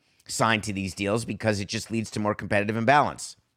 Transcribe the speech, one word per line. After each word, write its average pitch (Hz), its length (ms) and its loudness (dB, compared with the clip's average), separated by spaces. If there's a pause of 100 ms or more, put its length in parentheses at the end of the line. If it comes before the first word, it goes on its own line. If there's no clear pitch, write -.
(280)
signed 110 360 2
to 107 100 -4
these 95 220 -4
deals 104 300 0
because 104 340 0
it 98 80 -6
just - 240 -6
leads 110 200 -2
to - 80 -4
more 104 160 0
competitive 104 400 0
imbalance. 113 600 2 (220)